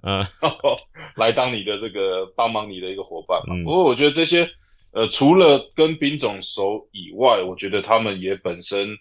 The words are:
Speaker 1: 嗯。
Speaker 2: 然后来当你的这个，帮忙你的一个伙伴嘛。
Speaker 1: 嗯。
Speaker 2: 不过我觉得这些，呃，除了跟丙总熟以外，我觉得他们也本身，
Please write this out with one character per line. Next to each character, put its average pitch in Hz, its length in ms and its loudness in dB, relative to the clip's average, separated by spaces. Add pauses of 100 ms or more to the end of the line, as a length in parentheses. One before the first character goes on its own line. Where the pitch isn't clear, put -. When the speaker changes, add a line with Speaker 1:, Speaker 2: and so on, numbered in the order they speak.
Speaker 1:
嗯。 98 140 -2 (220)
Speaker 2:
然 156 100 0 (120)
后 95 140 2 (400)
来 113 160 2
当 127 200 0
你 104 120 -8
的 104 120 -4
这 107 140 -10
个， 95 340 -4 (120)
帮 117 140 0
忙 107 200 -6
你 92 100 -12
的 90 60 -10
一 92 80 -8
个 95 80 -10
伙 82 240 -12
伴 87 220 -2
嘛。 90 80 -6
Speaker 1:
嗯。 87 80 -6
Speaker 2:
不 80 60 -4
过 180 120 2
我 139 120 4
觉 131 100 0
得 147 60 4
这 160 140 0
些， 170 240 2 (460)
呃， 113 140 0
除 143 260 4
了 160 400 6
跟 160 240 2
丙 147 180 -2
总 107 240 -4
熟 101 520 -6
以 90 220 -18
外， 110 280 4
我 92 120 -6
觉 98 140 -8
得 98 140 -2
他 107 160 2
们 104 240 -2
也 95 140 -4
本 87 260 -8
身， 101 260 -4 (120)